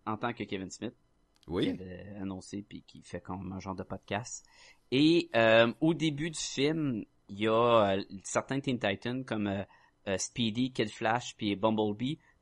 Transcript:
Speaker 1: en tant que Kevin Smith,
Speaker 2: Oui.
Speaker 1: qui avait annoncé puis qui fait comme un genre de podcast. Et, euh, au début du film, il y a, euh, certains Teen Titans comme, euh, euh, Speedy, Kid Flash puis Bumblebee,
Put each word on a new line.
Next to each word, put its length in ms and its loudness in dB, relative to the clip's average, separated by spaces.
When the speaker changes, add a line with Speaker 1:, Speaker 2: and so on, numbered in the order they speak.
Speaker 1:
en 100 -4
tant 160 -4
que 120 -8
Kevin 260 -6
Smith, 240 -8
Speaker 2:
Oui. 160 -2
Speaker 1:
qui 180 -4
avait 400 -14
annoncé 440 -8
puis 200 -16
qui 160 -20
fait 180 -10
comme 320 -8
un 80 -8
genre 160 -8
de 60 -8
podcast. 640 -8
Et, 420 4
euh, 440 8
au 140 4
début 360 -2
du 80 -10
film, 680 -2
il 100 -10
y 80 2
a, 480 6
euh, 60 -2
certains 360 -2
Teen 180 -2
Titans 460 -2
comme, 220 -2
euh, 160 -2
euh, 100 0
Speedy, 540 -2
Kid 180 -2
Flash 460 -2
puis 200 -2
Bumblebee, 600 0